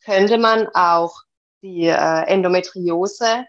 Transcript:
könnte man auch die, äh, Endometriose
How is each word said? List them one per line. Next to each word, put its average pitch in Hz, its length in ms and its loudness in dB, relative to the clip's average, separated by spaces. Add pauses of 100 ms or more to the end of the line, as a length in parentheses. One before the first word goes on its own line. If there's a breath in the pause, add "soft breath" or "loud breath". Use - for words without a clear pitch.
könnte 208 340 2
man 220 380 2
auch 170 400 0 (480)
die, 175 240 -4
äh, 160 400 2
Endometriose 185 1200 -2